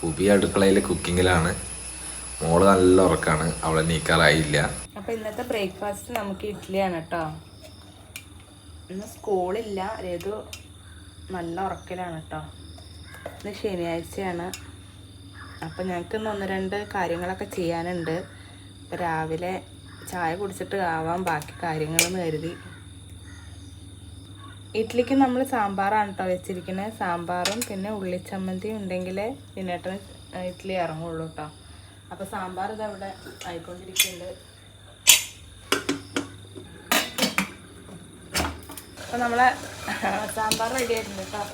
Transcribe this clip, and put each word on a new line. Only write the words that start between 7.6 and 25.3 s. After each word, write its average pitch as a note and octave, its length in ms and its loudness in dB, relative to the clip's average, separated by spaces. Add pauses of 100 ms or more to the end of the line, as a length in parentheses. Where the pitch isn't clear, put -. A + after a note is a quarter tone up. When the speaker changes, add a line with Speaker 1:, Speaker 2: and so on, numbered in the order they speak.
Speaker 2:
ഇന്ന് G3 240 -8
സ്കൂളില്ല, G3 640 0 (260)
രേതു F3+ 300 -4 (1000)
നല്ല E3+ 200 -4 (120)
ഉറക്കലാണ് F3+ 520 -6 (100)
ട്ടോ. D#3 120 -6 (960)
ഇന്ന് G3+ 240 -8
ശനിയാഴ്ചയാണ്. F3 840 -2 (1160)
അപ്പൊ E3 140 -10 (100)
ഞങ്ങൾക്ക് F3 300 -4
ഇന്ന് A3 140 -2
ഒന്ന് G3 120 -2 (100)
രണ്ട് F#3+ 220 -2 (180)
കാര്യങ്ങളൊക്കെ F3+ 520 -2 (100)
ചെയ്യാനുണ്ട്. E3+ 580 0 (680)
അപ്പൊ - 220 -8
രാവിലെ D#3+ 480 0 (580)
ചായ F3 200 0 (100)
കുടിച്ചിട്ട് F#3+ 360 -4 (180)
ആവാം E3 340 0
ബാക്കി D3+ 240 -2 (100)
കാര്യങ്ങളെന്ന് E3 600 2
കരുതി. D#3+ 280 -2 (2250)
ഇഡ്ഡലിക്ക് A#3+ 420 4
നമ്മൾ B3+ 200 6 (120)